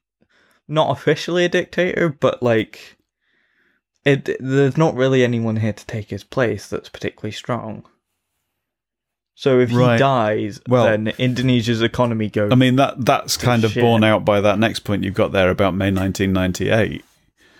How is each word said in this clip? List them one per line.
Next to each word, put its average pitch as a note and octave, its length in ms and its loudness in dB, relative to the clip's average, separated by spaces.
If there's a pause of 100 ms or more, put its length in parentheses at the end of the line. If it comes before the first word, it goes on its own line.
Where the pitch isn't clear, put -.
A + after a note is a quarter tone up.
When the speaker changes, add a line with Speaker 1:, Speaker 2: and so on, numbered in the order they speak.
(680)
Speaker 1:
not D3+ 220 0
officially D#3+ 560 0
a - 20 0
dictator, F3 640 -2
but, - 320 -2
like, - 560 -2 (1040)
it, C#3 380 0
there's C3+ 380 0
not D#3+ 160 2
really C3 280 2
anyone A2+ 340 0
here G#2+ 180 -2
to - 120 -20
take G#2+ 220 -10
his G2+ 160 -12
place G#2+ 440 -4
that's - 200 -10
particularly - 440 -12
strong. A2 520 -10 (1500)
So C3 260 2
if B2 80 2
he A#2+ 80 0
Speaker 2:
Right. B2 220 4
Speaker 1:
dies, A2 680 0
Speaker 2:
Well, A#2+ 200 2
Speaker 1:
then A2 220 0 (100)
Indonesia's B2 640 0
economy A2+ 480 -2
goes G#2 200 0
Speaker 2:
I B2 40 4
mean, B2+ 220 4
that, C3 280 0
that's - 320 -2
Speaker 1:
to - 80 -8
Speaker 2:
kind A#2+ 180 2
of G#2+ 100 0
Speaker 1:
shit. A#2+ 100 0
Speaker 2:
borne A#2 200 4
out G#2+ 220 2
by G2+ 160 2
that G2+ 180 2
next G#2+ 220 -2
point G2 240 -4
you've F#2+ 80 -6
got F2+ 200 0
there F#2 180 2
about F2+ 240 0
May G2 160 -2
nineteen F#2+ 420 -2
ninety-eight. F#2 720 -2 (560)